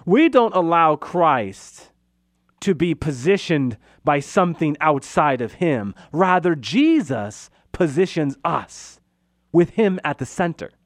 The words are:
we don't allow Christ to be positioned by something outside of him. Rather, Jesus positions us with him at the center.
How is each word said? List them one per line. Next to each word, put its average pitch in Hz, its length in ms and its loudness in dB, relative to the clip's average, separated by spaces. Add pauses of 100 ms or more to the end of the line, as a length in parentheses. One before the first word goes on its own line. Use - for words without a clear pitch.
we 285 240 4
don't 233 260 2
allow 165 400 2
Christ 143 920 -2 (720)
to 190 140 0
be 165 180 0
positioned 143 840 -2 (260)
by 147 160 0
something 160 600 0
outside 147 600 0
of 113 120 -6
him. 120 420 -2 (160)
Rather, 180 440 2
Jesus 139 920 -2 (220)
positions 156 720 -2
us - 560 -6 (520)
with 165 200 2
him 196 320 0
at 147 140 -4
the 131 80 -6
center. - 460 -6 (140)